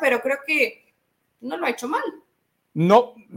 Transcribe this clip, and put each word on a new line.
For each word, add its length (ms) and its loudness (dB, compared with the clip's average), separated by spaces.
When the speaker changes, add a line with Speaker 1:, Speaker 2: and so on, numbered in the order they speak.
Speaker 1:
pero 200 0
creo 240 -4
que 480 -2
no 160 -10
lo 100 -6
ha 40 0
hecho 160 -8
mal. 160 -4
Speaker 2:
No, 360 4